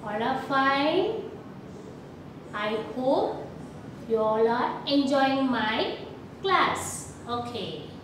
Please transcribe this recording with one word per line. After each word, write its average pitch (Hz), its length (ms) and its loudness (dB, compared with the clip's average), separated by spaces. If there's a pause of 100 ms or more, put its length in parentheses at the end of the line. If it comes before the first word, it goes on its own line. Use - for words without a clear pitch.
All 214 240 -2
are 262 220 0
fine? 285 800 4 (1200)
I 214 180 -2 (260)
hope 262 500 2 (640)
you 226 80 4
all 220 300 4
are 240 400 2
enjoying 269 640 4
my 226 460 0 (440)
class. - 720 0 (160)
Okay. 233 540 -4 (200)